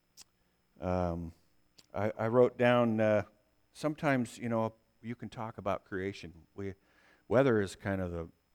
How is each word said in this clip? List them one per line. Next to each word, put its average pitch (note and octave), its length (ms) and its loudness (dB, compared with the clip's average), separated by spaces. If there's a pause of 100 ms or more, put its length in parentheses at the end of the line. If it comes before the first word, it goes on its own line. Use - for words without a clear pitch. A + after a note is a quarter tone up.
(800)
uh, F2+ 60 -4
um, E2+ 460 -2 (600)
I, G2+ 240 -2
I A2 100 -2
wrote B2 300 4
down, A#2+ 440 4
uh, G#2+ 220 4 (500)
sometimes, C#3+ 640 -2
you A#2 120 -6
know, A2+ 220 0 (300)
you A2+ 140 -10
can A2 140 -12
talk A2 280 -10
about G2 260 -4
creation. F#2+ 480 -8 (240)
We, G2 200 -10 (520)
weather A#2+ 320 4
is F#2+ 160 -2
kind G2 260 -4
of F2 100 -4
the, E2 160 -6 (280)